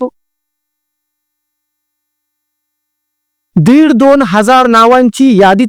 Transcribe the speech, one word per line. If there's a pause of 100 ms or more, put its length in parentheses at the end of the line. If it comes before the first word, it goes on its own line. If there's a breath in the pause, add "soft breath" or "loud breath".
हो? (3500)
दीड
दोन
हजार
नावांची
यादी